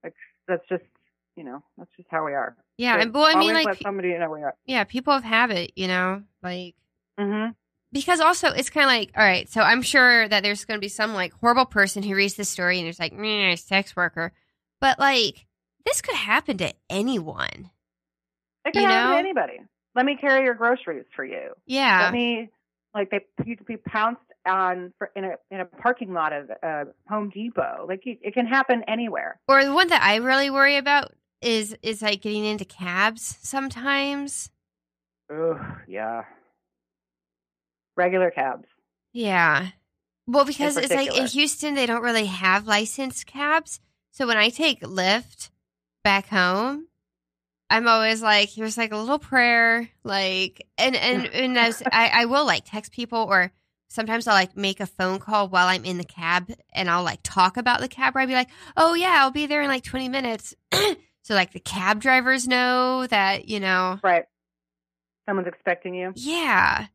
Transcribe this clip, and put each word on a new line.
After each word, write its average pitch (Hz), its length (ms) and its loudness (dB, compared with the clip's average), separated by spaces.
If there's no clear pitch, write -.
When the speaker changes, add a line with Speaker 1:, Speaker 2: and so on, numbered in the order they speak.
Speaker 1:
Like, 165 100 -16
that's 175 220 -4
just, 180 140 -4
you 170 80 -16
know, 131 180 -14
that's 175 200 -20
just 175 120 -20
how 160 160 -4
we 143 80 -6
are. 117 220 -6
Speaker 2:
Yeah, 240 180 0
Speaker 1:
So 208 60 2
Speaker 2:
and, 226 120 0
well, 294 120 4
I 311 140 6
mean, 330 120 4
Speaker 1:
always 330 40 2
Speaker 2:
like, 320 100 2
Speaker 1:
let 294 140 -2
Speaker 2:
pe- - 40 -12
Speaker 1:
somebody 185 340 -4
know 165 120 -2
where 156 100 -10
you 151 60 -8
are. 135 100 -6
Speaker 2:
yeah, 240 200 -2
people 254 280 -2
have 269 120 0
habit, 220 500 0
you 185 140 -4
know, 185 340 -2
like, 180 340 -10
Speaker 1:
Mm-hmm. 214 320 -4
Speaker 2:
because 320 280 0
also 330 300 4
it's 269 200 -4
kinda 285 180 2
like, 233 280 2
all 214 80 4
right, 185 240 2
so 220 140 0
I'm 226 200 4
sure 240 460 4
that 202 160 2
there's 202 220 -2
gonna 220 140 -6
be 196 100 -6
some, 220 240 -4
like, 185 200 -4
horrible 240 320 2
person 196 380 0
who 196 120 -2
reads 196 180 2
this 202 160 -6
story 180 300 -2
and 170 100 -6
is 170 100 -14
like, 165 140 -6
"Meh, 208 400 0
it's 170 100 -6
sex 196 320 -2
worker." 170 380 -4
But, 269 180 2
like, 262 460 0
this 554 160 -2
could 440 140 -6
happen 233 420 -2
to 170 160 -4
anyone. 190 800 -6
Speaker 1:
It 311 80 -4
can 403 80 2
Speaker 2:
You 392 80 4
Speaker 1:
happen 311 220 4
Speaker 2:
know? 277 40 4
Speaker 1:
to - 40 4
anybody. 311 400 -4
"Let 254 120 2
me 285 120 -2
carry 269 260 2
your 247 120 0
groceries 226 500 -2
for 139 80 -8
you." - 300 -10
Speaker 2:
Yeah. 247 380 4
Speaker 1:
Let 180 80 2
me, 233 360 -2
like, 202 160 -4
they, 202 100 -2
you 233 100 -8
could - 120 -20
be 220 100 -10
pounced 226 420 -2
on 185 520 -2
for, 202 180 -10
in 196 80 -6
a, 190 120 -6
in 190 120 -12
a 185 40 -6
parking 233 480 -4
lot 156 200 -2
of, 143 180 -10
uh, 151 240 -6
Home 208 220 -4
Depot. 196 580 -6
Like, 190 180 -10
it, 240 160 -12
it 208 120 -8
can 247 120 0
happen 254 440 0
anywhere. 220 580 -6
Speaker 2:
Or 269 160 6
the 277 100 -2
one 359 140 4
that 339 160 2
I 208 140 4
really 262 320 2
worry 277 260 4
about 285 380 0
is, 220 400 -2
is, 220 200 -6
like, 208 200 -2
getting 214 240 -4
into 214 200 -4
cabs 196 760 -4
sometimes. 277 1080 -4
Speaker 1:
Ugh, 160 260 -2
yeah. 110 380 -8
Regular 180 360 2
cabs. - 360 -6
Speaker 2:
Yeah. 185 540 2
Well, 277 180 4
because 285 320 -2
Speaker 1:
In - 60 0
Speaker 2:
it's 269 100 0
like - 140 2
in - 60 -
Speaker 1:
particular. 254 160 0
Speaker 2:
Houston, 294 460 -2
they 269 100 0
don't 233 180 -2
really 226 220 0
have 190 420 0
licensed 220 580 -2
cabs. 302 540 -2
So 247 160 -4
when 233 100 2
I 214 120 4
take 285 320 -2
Lyft 190 680 -2
back 196 240 2
home, 214 600 0
I'm 226 180 2
always 220 340 4
like, 208 280 4
here's, 220 280 -8
like, 226 140 -2
a 214 60 -6
little 247 220 -2
prayer, 233 680 2
like, 190 600 -4
and, 254 180 2
and, 247 300 0
Speaker 1:
<laughs> - 80 -10
Speaker 2:
and 254 240 -2
I, 233 100 4
was, 226 140 -4
I, 226 220 4
I 233 120 4
will, 277 200 2
like, 185 200 0
text - 260 -12
people, 240 280 -6
or 185 320 2
sometimes 226 380 -4
I'll, 220 80 4
like, 185 220 2
make 196 220 -4
a 202 60 -4
phone 185 340 -2
call 208 280 0
while 185 200 2
I'm 180 180 0
in 180 120 -4
the 175 60 -6
cab, 175 480 -4
and 180 160 -2
I'll, 175 140 0
like, - 200 -4
talk 185 340 2
about 240 220 0
the 262 80 -4
cab, 262 260 -2
where 269 80 0
I'll 262 60 2
be 254 60 -2
like, 254 160 0
"Oh, 330 160 6
yeah, 349 260 2
I'll 269 120 4
be 294 160 -4
there 294 140 0
in, 285 80 0
like, 262 140 -2
twenty 262 260 -6
minutes." 247 440 -6
<clears throat> 403 240 2
So, 226 60 -2
like, 190 200 2
the - 60 -12
cab 196 420 -2
drivers 262 460 2
know 254 600 2
that, 196 420 0
you 214 100 -4
know. 185 440 0
Speaker 1:
Right. 175 220 4
Someone's 190 200 -4
expecting 180 480 -6
you. 180 200 -8
Speaker 2:
Yeah. 247 800 0